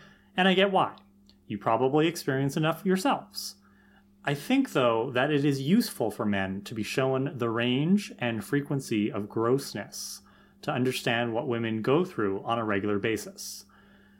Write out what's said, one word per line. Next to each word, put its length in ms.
And 120
I 60
get 180
why. 220
You 100
probably 500
experience 500
enough 280
yourselves. 680
I 120
think, 380
though, 380
that 200
it 140
is 160
useful 500
for 140
men 400
to 100
be 80
shown 540
the 120
range 680
and 240
frequency 680
of 180
grossness 920
to 80
understand 640
what 140
women 340
go 220
through 400
on 160
a 60
regular 340
basis. 640